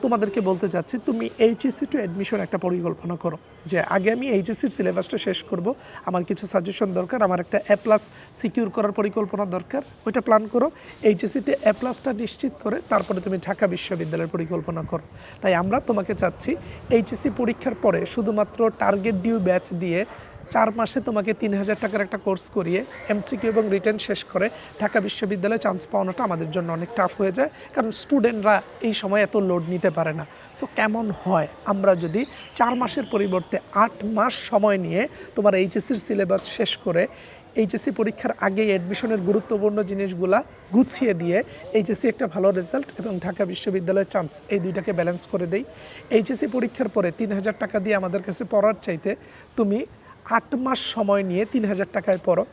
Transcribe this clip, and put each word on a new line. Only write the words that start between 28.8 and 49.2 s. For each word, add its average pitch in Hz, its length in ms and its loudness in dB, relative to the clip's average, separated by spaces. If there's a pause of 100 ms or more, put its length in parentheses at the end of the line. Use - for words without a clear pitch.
এই 220 140 0
সময় 202 260 2
এত - 80 -4 (140)
লোড 175 140 2 (100)
নিতে 180 240 2
পারে 160 220 0
না। 151 60 -8 (320)
So - 80 -6 (140)
কেমন 220 260 2 (160)
হয় 180 260 2 (240)
আমরা 196 220 4 (100)
যদি 170 180 0 (380)
চার 240 220 4
মাসের 233 320 -2
পরিবর্তে 196 420 0 (280)
আট - 120 0 (220)
মাস 233 160 2 (160)
সময় 202 360 4
নিয়ে 165 160 0 (340)
তোমার 208 260 6
এইচএসসির 202 440 0
সিলেবাস 196 360 2 (160)
শেষ 214 140 0 (140)
করে 175 180 2 (580)
এইচএসসি 220 380 0
পরীক্ষার 226 340 -2 (140)
আগে 196 240 2
অ্যাডমিশনের 196 560 0
গুরুত্বপূর্ণ 208 500 2 (140)
জিনিসগুলা 190 480 0 (360)
গুছিয়ে 247 460 4
দিয়ে 170 160 2 (400)
এইচএসসি 214 360 0
একটা 262 200 -2
ভালো 190 140 2 (120)
রেজাল্ট 262 300 -4 (120)
এবং 208 120 -4 (120)
ঢাকা 185 260 -2
বিশ্ববিদ্যালয়ের 190 600 0
চান্স, 170 180 -2 (220)
এই 202 120 2
দুইটাকে 190 320 -2
ব্যালেন্স 175 340 0
করে 180 220 0
দেই। 220 100 0 (520)
এইচএসসি 226 400 2
পরীক্ষার 247 400 -2
পরে 185 140 2 (100)
তিন 220 180 0
হাজার 202 260 -2
টাকা 214 200 -4
দিয়ে 208 180 2
আমাদের 185 260 -2
কাছে 202 160 -6 (100)
পড়ার 208 320 4
চাইতে 175 240 -2 (500)